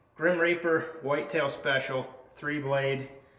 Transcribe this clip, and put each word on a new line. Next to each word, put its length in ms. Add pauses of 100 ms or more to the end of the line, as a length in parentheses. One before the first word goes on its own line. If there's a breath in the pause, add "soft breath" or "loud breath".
(160)
Grim 240
Reaper 640
Whitetail 480
Special 580 (300)
three 220
blade. 500 (300 soft breath)